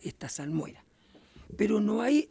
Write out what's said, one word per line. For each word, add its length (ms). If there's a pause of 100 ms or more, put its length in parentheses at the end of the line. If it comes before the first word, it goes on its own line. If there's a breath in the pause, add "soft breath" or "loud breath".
esta 260
salmuera. 560 (720 loud breath)
Pero 220
no 220
hay 300